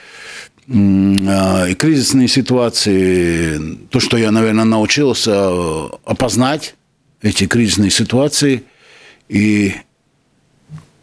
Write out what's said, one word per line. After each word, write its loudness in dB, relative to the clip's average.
М, 2
а, 0
и -2
кризисные 2
ситуации, 0
то, 0
что 0
я, 0
наверное, 2
научился, 0
э, -2
опознать -2
эти -2
кризисные 0
ситуации 0
и 2